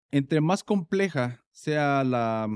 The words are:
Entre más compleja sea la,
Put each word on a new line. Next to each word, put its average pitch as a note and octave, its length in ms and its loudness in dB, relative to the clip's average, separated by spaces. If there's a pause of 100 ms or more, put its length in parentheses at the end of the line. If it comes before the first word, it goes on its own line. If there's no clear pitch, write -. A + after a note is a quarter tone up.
Entre C#3+ 300 0
más E3 240 0
compleja E3+ 880 -2
sea C#3+ 520 0
la, A2+ 520 0